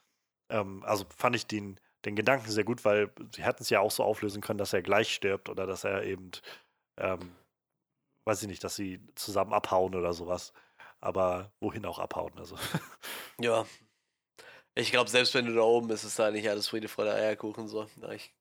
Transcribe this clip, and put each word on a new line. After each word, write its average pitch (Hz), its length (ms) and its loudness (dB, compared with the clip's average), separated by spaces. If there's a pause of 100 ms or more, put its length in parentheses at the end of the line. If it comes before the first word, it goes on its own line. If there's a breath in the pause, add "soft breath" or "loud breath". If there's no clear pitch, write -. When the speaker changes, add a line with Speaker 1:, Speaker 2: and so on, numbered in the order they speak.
(500 loud breath)
Speaker 1:
Ähm, 98 360 -2
also 104 180 0 (140)
fand 123 180 2
ich 110 100 -4
den, 101 320 -6 (280)
den 104 100 -4
Gedanken 113 340 4
sehr 107 140 2
gut, 110 220 -2
weil 104 260 4 (240)
sie - 80 -10
hätten's 117 260 -2
ja 104 120 6
auch 104 100 2
so - 140 0
auflösen 104 360 -2
können, 104 180 -4
dass 98 120 -2
er 98 100 2
gleich 101 320 4
stirbt - 360 -2
oder 95 180 -4
dass 95 160 -6
er 98 200 0
eben, 92 280 -6 (680 loud breath)
ähm, 90 380 -4 (920)
weiß 107 180 0
ich 107 40 -6
nicht, 90 160 -8
dass 95 120 -6
sie 92 240 -6 (160)
zusammen 98 380 0
abhauen 92 420 2
oder 87 180 0
sowas. 87 400 -6 (460 loud breath)
Aber 92 600 0
wohin 107 260 -6
auch 87 140 -6
abhauen, 87 380 -6
also. 87 200 -14
<laughs> - 100 -8 (760 loud breath)
Speaker 2:
Ja. 113 240 2 (1120 loud breath)
Ich 120 160 0
glaub, 123 180 4
selbst 123 240 6
wenn 123 140 4
du 113 80 0
da 117 60 6
oben 117 260 6
bist, 110 180 -2
ist 104 140 -6
da 107 100 4
nicht 107 180 0
alles 104 200 0
Friede, 107 200 -4
Freude, 107 280 0
Eierkuchen, 107 520 -2
so. 107 280 -6
Na, 110 180 -12
ich, - 280 -14